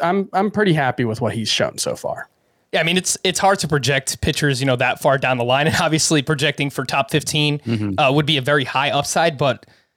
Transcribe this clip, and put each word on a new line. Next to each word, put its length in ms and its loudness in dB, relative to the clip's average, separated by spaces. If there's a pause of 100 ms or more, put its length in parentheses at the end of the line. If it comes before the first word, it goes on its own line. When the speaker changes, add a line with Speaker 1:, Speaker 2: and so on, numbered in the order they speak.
Speaker 1:
I'm, 300 0
I'm 180 0
pretty 220 2
happy 320 0
with 160 -4
what 140 -2
he's 140 -4
shown 300 -2
so 180 -4
far. 320 -8 (440)
Speaker 2:
Yeah, 80 2
I 40 2
mean, 120 2
it's, 280 -2
it's 160 0
hard 200 4
to 80 -4
project 520 0
pitchers, 400 0
you 60 0
know, 100 2
that 260 0
far 160 4
down 200 0
the 60 0
line, 220 0
and 140 0
obviously 420 2
projecting 480 -2
for 140 -6
top 260 -2
fifteen, 500 0
Speaker 3:
Mm-hmm. 380 -4
Speaker 2:
uh, 140 4
would 140 2
be 100 2
a 60 -2
very 220 2
high 260 0
upside, 460 0
but 300 -2 (300)